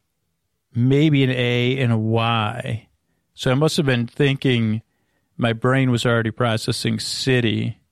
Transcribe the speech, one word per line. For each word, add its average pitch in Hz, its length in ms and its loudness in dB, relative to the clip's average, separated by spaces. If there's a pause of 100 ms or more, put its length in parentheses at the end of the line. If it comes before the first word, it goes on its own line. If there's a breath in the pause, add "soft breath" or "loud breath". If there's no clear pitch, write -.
(720)
maybe 139 520 2
an 127 60 0
A 123 480 0
and 123 120 0
a 113 80 2
Y. 113 920 -2 (460)
So - 160 -2
I 127 40 2
must 151 220 0
have 156 100 0
been 120 200 0
thinking, 120 760 0 (540)
my 117 160 0
brain 127 380 2
was 120 160 0
already 113 240 0
processing 113 680 -2
city, 117 800 -2 (120)